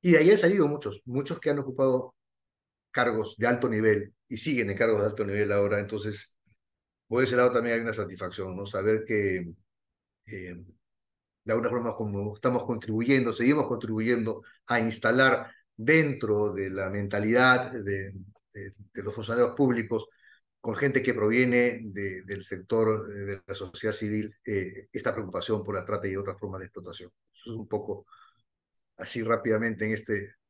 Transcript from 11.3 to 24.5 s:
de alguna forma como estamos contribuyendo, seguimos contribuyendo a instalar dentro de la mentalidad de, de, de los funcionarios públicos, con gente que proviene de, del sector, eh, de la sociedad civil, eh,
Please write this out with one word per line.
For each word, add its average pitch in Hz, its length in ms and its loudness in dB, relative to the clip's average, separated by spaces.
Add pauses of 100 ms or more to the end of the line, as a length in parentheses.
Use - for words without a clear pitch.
de 110 80 -2
alguna 117 180 0
forma 117 260 -2
como 104 400 -4
estamos 123 280 0
contribuyendo, 117 680 0
seguimos 131 340 4
contribuyendo 110 800 -2 (220)
a 120 120 0
instalar 117 720 2 (280)
dentro 113 760 2
de 98 160 -4
la 95 180 -4
mentalidad 107 840 4
de, 98 440 -6 (400)
de, 101 180 -14 (220)
de 101 80 -10
los 101 120 -6
funcionarios 117 400 0
públicos, 117 540 2 (500)
con - 160 -6
gente 135 280 2
que 123 100 0
proviene 120 720 2
de, 98 400 -8
del 98 220 -10
sector, 107 680 0
eh, 101 160 -10
de 98 200 -8
la 95 80 -10
sociedad 101 380 -6
civil, 104 500 -4
eh, 95 480 -6